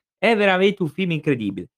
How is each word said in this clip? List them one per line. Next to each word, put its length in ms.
è 180
veramente 460
un 60
film 240
incredibile. 640